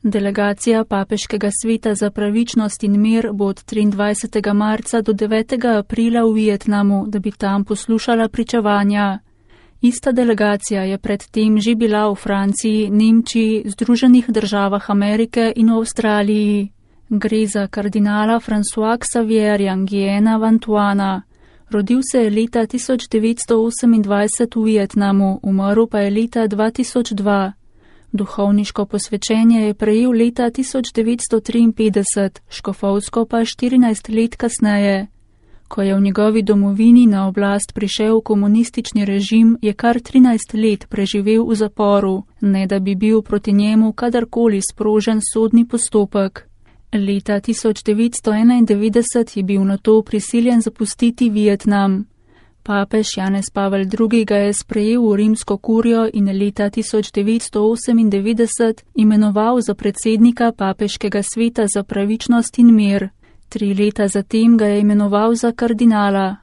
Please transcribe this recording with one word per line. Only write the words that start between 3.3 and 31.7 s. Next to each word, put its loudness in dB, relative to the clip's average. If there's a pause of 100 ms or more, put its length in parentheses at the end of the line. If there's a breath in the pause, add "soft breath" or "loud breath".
bo -2
od -4
triindvajsetega -2
marca 0
do 0
devetega -2
aprila -2
v 2
Vietnamu, 0
da -4
bi -6
tam -2
poslušala -2
pričevanja. -2 (640 soft breath)
Ista 0
delegacija 0
je -4
pred -6
tem 2
že 0
bila 0
v -2
Franciji, -2
Nemčiji, 2
Združenih 2
državah -2
Amerike 0
in 4
v 2
Avstraliji. -2 (380)
Gre 0
za -4
kardinala 0
François -2
Xavier 0
Yangiena 0
Vantuana. 0 (480 soft breath)
Rodil 0 (120)
se 2
je 2
leta 0
tisoč -4
devetsto 0
osemindvajset 0
v -2
Vietnamu, 0
umrl 2
pa -4
je 0
leta -2
dva -2
tisoč -4
dva. -2 (600 soft breath)
Duhovniško -2
posvečenje 0
je -2
prejel 0
leta 0
tisoč -6
devetsto -2
triinpetdeset, 0